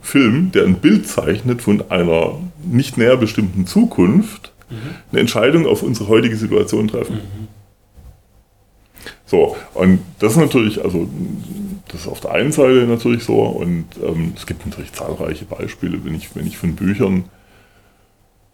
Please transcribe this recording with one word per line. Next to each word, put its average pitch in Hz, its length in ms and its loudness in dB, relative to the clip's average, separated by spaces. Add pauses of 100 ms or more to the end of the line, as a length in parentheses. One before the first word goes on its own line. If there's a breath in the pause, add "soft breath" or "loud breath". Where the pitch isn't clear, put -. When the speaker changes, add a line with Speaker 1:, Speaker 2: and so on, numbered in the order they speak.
Speaker 1:
Film, 139 500 2
der - 120 4
ein 95 120 4
Bild 196 320 2
zeichnet 120 540 -2
von - 280 0
einer 85 420 2 (320)
nicht 131 340 0
näher 123 180 4
bestimmten 98 500 -2
Zukunft, - 880 2 (180)
Speaker 2:
Mhm. 120 60 -12 (360 loud breath)
Speaker 1:
eine 127 80 2
Entscheidung 131 460 2
auf - 160 2
unsere 113 280 -4
heutige 113 260 4
Situation 107 520 0
treffen. - 280 -6
Speaker 2:
Mhm. 104 320 -12 (1800 loud breath)
Speaker 1:
So, - 320 2 (160 loud breath)
und 92 280 4 (180)
das 110 140 2
ist 160 60 6
natürlich, 113 460 2
also, 90 240 -2 (840)
das - 120 -12
ist - 60 -10
auf - 120 -10
der - 120 -6
einen 123 200 0
Seite 131 340 6
natürlich 117 380 0
so 113 160 2
und, 87 460 -2 (180)
ähm, 82 320 -2
es - 100 -16
gibt - 200 -10
natürlich - 260 -12
zahlreiche 80 540 -8
Beispiele, - 580 -8
wenn - 100 -6
ich, - 220 -12
wenn - 100 -8
ich - 120 -10
von 80 160 -4
Büchern, 95 500 0 (1300 soft breath)